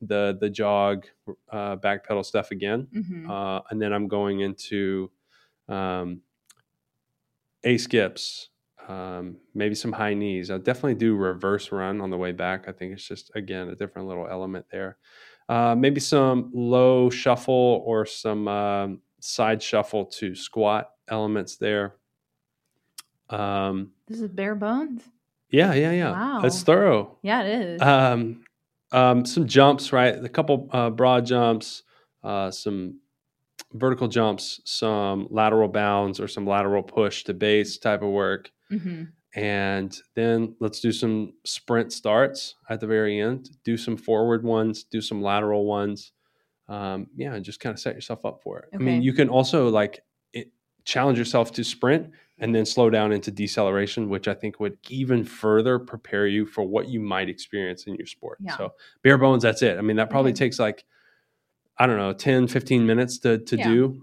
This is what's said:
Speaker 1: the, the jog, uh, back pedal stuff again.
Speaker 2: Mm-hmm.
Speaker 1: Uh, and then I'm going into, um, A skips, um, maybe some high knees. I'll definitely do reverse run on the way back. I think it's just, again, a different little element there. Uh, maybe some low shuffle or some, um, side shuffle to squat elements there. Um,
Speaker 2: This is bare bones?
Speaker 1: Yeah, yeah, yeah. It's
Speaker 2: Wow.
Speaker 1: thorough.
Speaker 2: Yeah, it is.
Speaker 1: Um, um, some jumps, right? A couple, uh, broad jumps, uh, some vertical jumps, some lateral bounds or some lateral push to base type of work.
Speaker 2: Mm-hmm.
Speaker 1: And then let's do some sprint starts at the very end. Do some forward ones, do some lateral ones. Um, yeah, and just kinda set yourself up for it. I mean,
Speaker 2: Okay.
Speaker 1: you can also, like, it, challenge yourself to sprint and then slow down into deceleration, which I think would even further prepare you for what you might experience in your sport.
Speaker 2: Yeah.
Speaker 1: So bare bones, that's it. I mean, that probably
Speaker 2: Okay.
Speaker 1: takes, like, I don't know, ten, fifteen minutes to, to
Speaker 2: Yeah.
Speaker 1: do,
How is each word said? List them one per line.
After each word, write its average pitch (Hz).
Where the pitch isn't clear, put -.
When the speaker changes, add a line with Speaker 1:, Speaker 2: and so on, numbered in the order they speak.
Speaker 1:
the, 101
the 104
jog, 101
uh, 101
back 101
pedal 101
stuff -
again. 104
Speaker 2:
Mm-hmm. 175
Speaker 1:
Uh, 95
and 107
then 104
I'm 104
going 101
into, 95
um, 92
A 120
skips, -
um, 92
maybe 104
some 113
high 104
knees. 98
I'll 95
definitely 123
do 110
reverse 98
run 98
on 95
the 92
way 90
back. 92
I 95
think 92
it's -
just, -
again, 92
a -
different 95
little 87
element 92
there. 95
Uh, 117
maybe 139
some 131
low 123
shuffle 123
or 110
some, 107
um, 101
side 113
shuffle 104
to 92
squat 107
elements 107
there. 104
Um, 98
Speaker 2:
This 220
is 214
bare 196
bones? 240
Speaker 1:
Yeah, 160
yeah, 151
yeah. 180
It's 175
Speaker 2:
Wow. 180
Speaker 1:
thorough. 156
Speaker 2:
Yeah, 214
it 220
is. 170
Speaker 1:
Um, 123
um, 123
some 160
jumps, 139
right? 123
A 123
couple, 147
uh, 120
broad 123
jumps, 117
uh, 98
some 92
vertical 127
jumps, 107
some 101
lateral 107
bounds 101
or 101
some 101
lateral 101
push -
to 101
base 104
type 104
of 101
work. 98
Speaker 2:
Mm-hmm. 175
Speaker 1:
And 98
then 113
let's 110
do 117
some 110
sprint 113
starts 127
at 113
the 110
very 107
end. 123
Do 117
some 113
forward 113
ones, 110
do 110
some 104
lateral 104
ones. 101
Um, 98
yeah, 135
and 101
just 101
kinda 113
set -
yourself -
up -
for -
it. -
I 202
mean, 127
Speaker 2:
Okay. 120
Speaker 1:
you 131
can 139
also, 127
like, 104
it, -
challenge 127
yourself 117
to 120
sprint 151
and 113
then 110
slow 117
down 107
into 104
deceleration, 101
which 98
I 101
think -
would 101
even 127
further 110
prepare 110
you 104
for 107
what 98
you 120
might 95
experience 90
in 98
your 95
sport. -
Speaker 2:
Yeah. 165
Speaker 1:
So 95
bare 135
bones, 131
that's 113
it. 98
I 101
mean, 107
that 110
probably 135
Speaker 2:
Okay. 127
Speaker 1:
takes, 123
like, 107
I 123
don't 113
know, 98
ten, 127
fifteen 127
minutes 120
to, 117
to -
Speaker 2:
Yeah. 113
Speaker 1:
do, 131